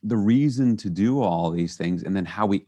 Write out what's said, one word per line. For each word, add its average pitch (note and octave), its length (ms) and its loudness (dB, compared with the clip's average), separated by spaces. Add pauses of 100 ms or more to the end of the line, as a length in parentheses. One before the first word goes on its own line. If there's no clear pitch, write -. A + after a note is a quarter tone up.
the G#2+ 140 -2
reason A#2+ 600 2
to G#2 100 -6
do G#2+ 320 0
all E2+ 300 0
these E2+ 260 -4
things E2+ 260 -4
and F#2+ 140 -4
then F#2+ 80 -2
how G#2 220 -2
we G2 220 0